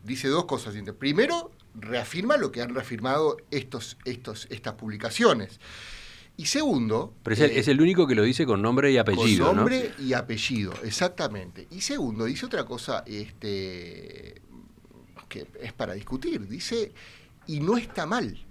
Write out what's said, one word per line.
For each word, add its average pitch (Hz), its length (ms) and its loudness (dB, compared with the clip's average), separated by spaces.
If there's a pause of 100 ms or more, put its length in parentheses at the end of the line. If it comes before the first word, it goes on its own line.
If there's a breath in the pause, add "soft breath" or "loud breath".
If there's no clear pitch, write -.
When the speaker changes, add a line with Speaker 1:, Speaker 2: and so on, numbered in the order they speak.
Speaker 1:
dice 127 240 -4
dos 160 160 2
cosas. 117 320 -4 (240)
Primero, 262 500 2 (260)
reafirma 123 600 -2
lo 175 160 2
que 120 100 -6
han 123 140 -6
reafirmado 131 640 0 (140)
estos, - 520 -8
estos, 120 460 -10
estas 110 240 -8
publicaciones. 113 880 0 (760 loud breath)
Y 160 120 -6
segundo, 143 680 2 (100)
Speaker 2:
Pero 107 120 2
es 110 40 0
el, 147 120 8
Speaker 1:
eh, 135 80 4
Speaker 2:
es 123 100 2
el 135 100 6
único 175 260 8
que 127 80 2
lo 107 100 6
dice 127 220 4
con 104 160 4
nombre 131 300 4
y 127 60 8
apellido, 104 500 6
Speaker 1:
con 92 80 6
Speaker 2:
¿no? 107 60 4
Speaker 1:
nombre 254 380 2
y 131 120 -2
apellido, 113 600 -2 (100)
exactamente. 104 880 -4
Y 180 80 -12
segundo, 131 460 -4
dice 151 200 -4
otra 233 200 -4
cosa, 120 420 -6
este, 95 1300 -10 (880)
que - 180 -12 (140)
es 117 100 -10
para 92 220 -6
discutir. 127 560 -6
Dice, 196 420 -4 (560 loud breath)
"Y 151 140 -4
no 196 160 2
está 226 280 -4
mal". 170 320 -4 (140)